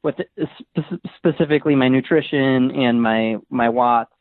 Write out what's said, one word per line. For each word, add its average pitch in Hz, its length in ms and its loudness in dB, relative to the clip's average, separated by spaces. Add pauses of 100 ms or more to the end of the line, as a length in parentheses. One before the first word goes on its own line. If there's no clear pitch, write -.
with 151 120 -4 (200)
spe-, - 640 -8 (160)
specifically 151 580 0
my 131 140 4
nutrition 131 800 0
and 120 320 0
my, 113 360 0 (120)
my 120 180 0
watts 120 520 0